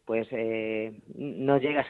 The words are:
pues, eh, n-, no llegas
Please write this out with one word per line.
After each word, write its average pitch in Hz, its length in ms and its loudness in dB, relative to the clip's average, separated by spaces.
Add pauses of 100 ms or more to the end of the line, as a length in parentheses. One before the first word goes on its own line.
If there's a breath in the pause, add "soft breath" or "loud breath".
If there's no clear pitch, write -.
pues, 113 260 0
eh, 110 680 -2 (160)
n-, 143 200 -6 (100)
no 139 140 6
llegas 143 300 2